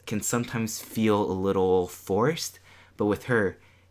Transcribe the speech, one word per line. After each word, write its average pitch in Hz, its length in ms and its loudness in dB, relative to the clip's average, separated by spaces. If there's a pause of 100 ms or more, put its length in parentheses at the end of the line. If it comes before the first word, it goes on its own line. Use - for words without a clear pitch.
can 107 160 -4
sometimes 120 600 -4
feel 107 420 2
a 92 100 0
little 92 540 2
forced. - 720 -2 (380)
But 104 80 0
with 104 200 0
her, 110 320 0 (340)